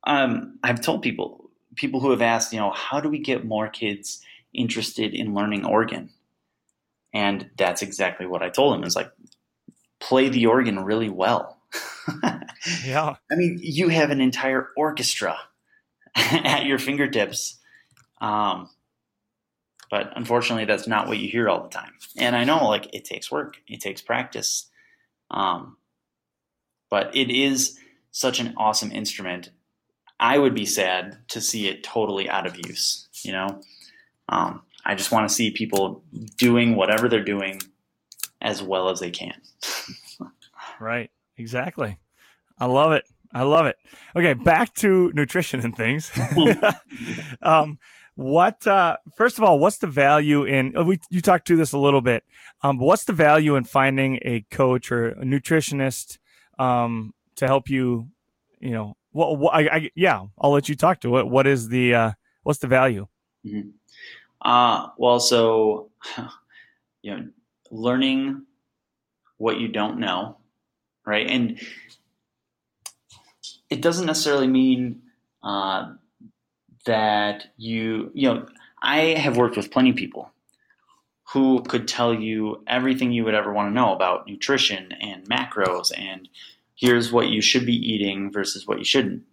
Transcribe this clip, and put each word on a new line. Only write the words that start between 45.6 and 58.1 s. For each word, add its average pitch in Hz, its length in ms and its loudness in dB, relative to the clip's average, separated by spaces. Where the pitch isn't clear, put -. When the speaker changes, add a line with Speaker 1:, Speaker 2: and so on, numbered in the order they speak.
Speaker 2:
and 120 160 -4
things. 123 400 -2
<laughs> 165 1300 0
Um, 156 360 4
what, 160 520 2
uh, 190 300 4
first 240 220 2
of 214 60 2
all, 170 140 8
what's 180 200 4
the - 80 -4
value 147 580 4
in, 135 320 0
uh, 160 80 2
we, 180 140 2
you 180 100 0
talked 175 280 4
to 170 80 6
this 156 160 2
a 143 60 -2
little 139 240 6
bit, 120 220 2
um, 139 160 2
but 123 80 0
what's 196 180 4
the - 100 -2
value 151 420 6
in 127 80 0
finding 135 580 2
a 120 180 -2
coach 127 420 2
or 117 180 0
a - 140 -12
nutritionist, 139 920 -2
um, 120 540 -2
to 139 100 -2
help 135 240 2
you, 123 380 0